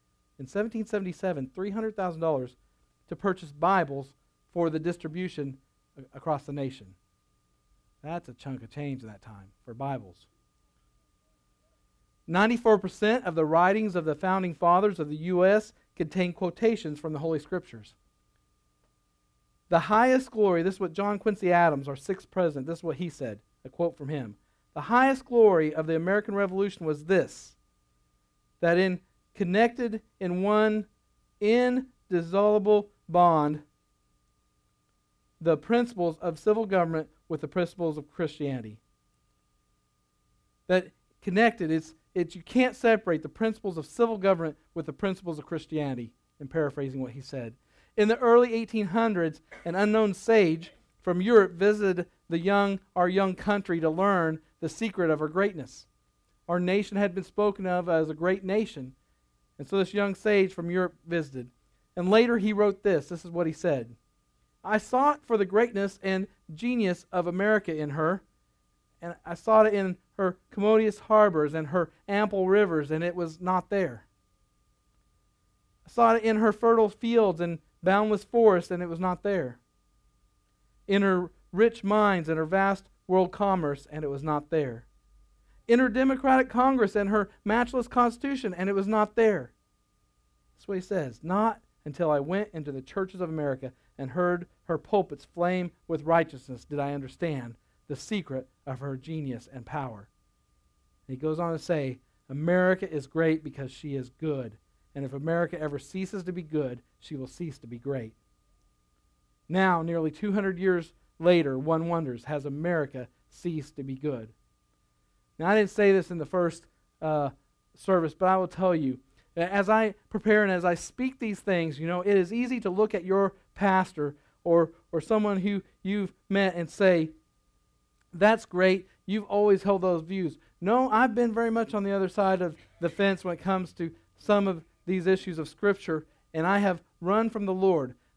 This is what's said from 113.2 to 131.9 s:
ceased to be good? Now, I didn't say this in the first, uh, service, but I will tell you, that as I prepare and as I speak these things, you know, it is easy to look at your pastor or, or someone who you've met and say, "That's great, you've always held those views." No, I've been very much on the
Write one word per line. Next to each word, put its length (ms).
ceased 460
to 80
be 120
good? 380
Now, 120
I 60
didn't 140
say 220
this 180
in 80
the 80
first, 400
uh, 280
service, 400
but 140
I 80
will 100
tell 260
you, 260
that 160
as 180
I 240
prepare 320
and 100
as 140
I 80
speak 460
these 220
things, 360
you 80
know, 160
it 160
is 160
easy 280
to 100
look 240
at 100
your 300
pastor 640
or, 300
or 80
someone 380
who 240
you've 300
met 260
and 140
say, 420
"That's 340
great, 420
you've 200
always 380
held 180
those 220
views." 360
No, 300
I've 240
been 200
very 180
much 220
on 100
the 80